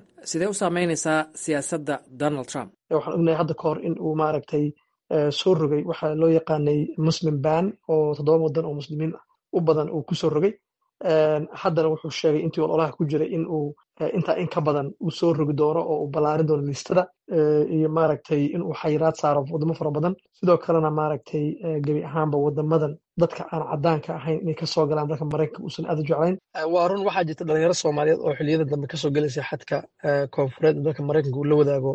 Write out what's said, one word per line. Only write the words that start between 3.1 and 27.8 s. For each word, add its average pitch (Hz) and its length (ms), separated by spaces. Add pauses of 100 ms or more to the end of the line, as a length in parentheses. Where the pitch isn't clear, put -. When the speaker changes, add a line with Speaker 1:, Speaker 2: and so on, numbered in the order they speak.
Speaker 2:
ognahay 165 220
hadda 160 160
ka - 100
hor 156 220
in 170 140
uu 160 160
maaragtay, 151 500 (460)
eh, 147 200
soo 185 220
rogay 151 300
waxa 160 320
loo 160 140
yaqaanay 151 500 (180)
Muslim 156 440
ban 156 240 (220)
oo 151 280
toddoba 151 280
waddan 160 220
oo 151 80
muslimiin 151 420
ah - 80 (300)
u 180 80
badan 156 280
uu 151 140
ku - 120
soo 165 140
rogay. 160 240 (480)
Een, 156 500
haddana 160 380
wuxuu 156 220
sheegay 156 300
intii 165 220
ololaha 156 280
ku 165 140
jiray 151 240
in 165 180
uu, 147 280 (240)
eh, 160 160
intaa 175 200
in 175 120
ka 170 140
badan 143 260 (120)
uu 165 120
soo 170 220
rogi 151 200
doono 151 280
oo 156 200
uu 147 80
ballaarin 151 380
doono 147 180
listada, 156 380 (280)
eh, 151 380
iyo 156 200
maaragtay 151 560
in - 180
uu 101 100
xayiraad 156 420
saaro 147 360
waddamo 160 220
fara 156 180
badan. 156 220 (200)
Sidoo 180 240
kalena 165 320
maaragtay, 151 560 (180)
eh, 160 180
gebi 147 220
ahaanba 156 340
waddamadan 151 560 (240)
dadka 165 240 (100)
aan 160 180
caddaanka 156 460
ahayn 156 260
inay 160 140
ka 160 100
soo 156 220
galaan 151 200
dalka 151 180
Maraykanka 151 380
uusan 165 220
aad 156 140
u 156 40
jeclayn. 160 320 (200)
Eh, 165 100
waa 175 220
run, 196 180
waxaa 190 180
jirta 156 220
dhalinyaro 160 280
Soomaaliyeed 156 460